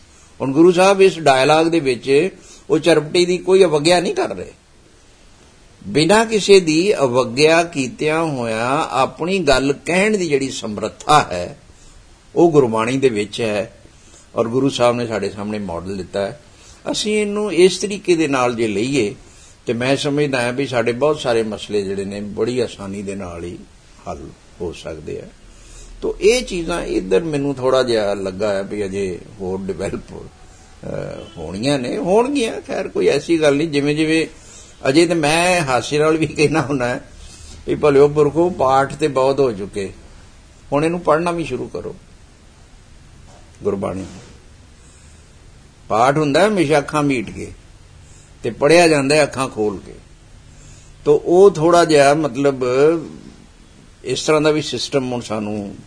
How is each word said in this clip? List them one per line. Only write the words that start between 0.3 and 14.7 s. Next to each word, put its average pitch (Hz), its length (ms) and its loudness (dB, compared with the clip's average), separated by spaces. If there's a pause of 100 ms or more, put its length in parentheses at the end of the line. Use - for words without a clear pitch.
ਹੁਣ 131 100 -4
ਗੁਰੂ 165 200 6
ਸਾਹਿਬ 190 300 4
ਇਸ 175 180 4
ਡਾਇਲਾਗ 151 480 4
ਦੇ 165 120 2
ਵਿੱਚ 131 500 0 (400)
ਉਹ 156 100 2
ਚਰਪਟੀ 156 460 2
ਦੀ 180 120 0
ਕੋਈ 190 260 4
ਅਵਗਿਆ 160 360 2
ਨਹੀਂ 202 160 -4
ਕਰ 359 200 -4
ਰਹੇ, - 160 -12 (1400)
ਬਿਨਾਂ 160 380 2
ਕਿਸੇ 196 340 4
ਦੀ 170 360 2
ਅਵਗਿਆ 135 680 2
ਕੀਤਿਆਂ 151 600 -4
ਹੋਇਆਂ 127 680 -2
ਆਪਣੀ 151 480 -2
ਗੱਲ 139 340 4 (120)
ਕਹਿਣ 196 320 0
ਦੀ 180 100 -2
ਜਿਹੜੀ 135 220 0
ਸਮਰੱਥਾ 107 720 -2
ਹੈ 90 380 -6 (760)
ਉਹ 170 160 6
ਗੁਰਬਾਣੀ 120 460 2
ਦੇ 135 120 4
ਵਿੱਚ 104 320 -6
ਹੈ 104 360 -4 (580)
ਔਰ 113 120 0
ਗੁਰੂ 131 220 0
ਸਾਹਿਬ 120 260 2